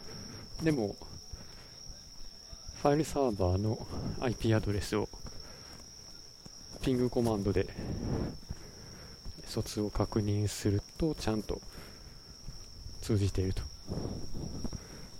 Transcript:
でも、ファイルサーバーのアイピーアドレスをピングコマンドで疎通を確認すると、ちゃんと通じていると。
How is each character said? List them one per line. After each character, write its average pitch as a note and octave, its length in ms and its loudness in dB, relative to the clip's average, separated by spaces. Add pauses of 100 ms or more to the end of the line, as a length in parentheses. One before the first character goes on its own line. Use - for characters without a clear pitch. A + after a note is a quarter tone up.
(640)
で D#3+ 80 6
も、 A2+ 240 4 (1900)
フ D3 60 8
ァ C#3+ 60 8
イ D3+ 40 6
ル D#3+ 60 4
サ - 140 -2
ー B2+ 180 4
バ F#2 180 6
ー - 20 4
の A2 280 2 (360)
ア C3 80 2
イ A2 60 2
ピ - 160 4
ー A2 60 8
ア G#2+ 40 6
ド G2+ 120 0
レ F#2 80 2
ス - 160 0
を G2+ 120 2 (1700)
ピ C#3 100 6
ン B2 60 6
グ B2 120 6
コ B2+ 100 4
マ A#2 140 6
ン G2+ 80 2
ド G2 100 4
で F#2+ 140 4 (1800)
疎 - 200 0
通 - 160 -2
を G#2 100 2
確 A2 300 4
認 G#2 260 4
す - 240 2
る G2+ 100 6 (180)
と、 D#3 180 4
ち - 100 -2
ゃ G#2+ 80 6
ん G#2+ 80 2
と - 180 -2 (1400)
通 A2 180 4
じ G2 140 4
て - 100 2
い F#2 40 4
る F#2+ 80 2
と。 - 80 0 (1600)